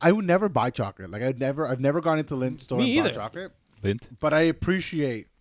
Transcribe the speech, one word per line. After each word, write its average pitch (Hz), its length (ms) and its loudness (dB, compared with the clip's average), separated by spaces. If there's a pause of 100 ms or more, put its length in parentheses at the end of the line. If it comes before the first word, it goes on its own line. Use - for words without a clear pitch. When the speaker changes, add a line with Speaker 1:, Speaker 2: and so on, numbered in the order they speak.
Speaker 1:
I 165 120 8
would 214 120 0
never 185 240 4
buy 120 220 0
chocolate. 95 400 -6
Like, 104 100 -8
I'd 127 160 -2
never, 139 300 -2
I've 127 140 -2
never 143 200 2
gone 160 160 2
into 151 160 -4
Lindt 127 280 -4
store - 180 -4
Speaker 2:
Me 247 180 2
Speaker 1:
and 330 60 4
bought 226 80 0
Speaker 2:
either. - 80 -6
Speaker 1:
chocolate. 170 320 -10 (320)
Speaker 3:
Lindt? 101 200 0 (160)
Speaker 1:
But 151 140 0
I 156 100 4
appreciate 160 840 0 (140)